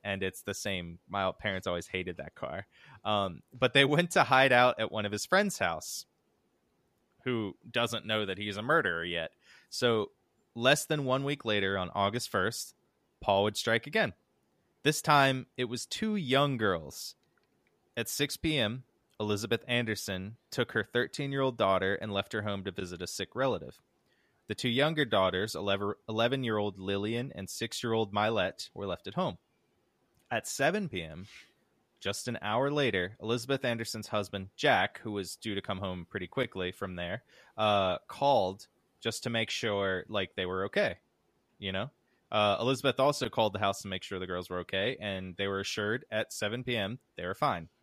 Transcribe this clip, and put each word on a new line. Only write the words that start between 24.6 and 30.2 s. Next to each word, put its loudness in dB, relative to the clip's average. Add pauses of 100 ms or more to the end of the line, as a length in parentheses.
younger 2
daughters, 2
eleven, 0 (140)
eleven-year-old 0
Lillian -2
and -10
six-year-old -2
Mylette, 0
were -8
left -6
at -10
home. -4 (920)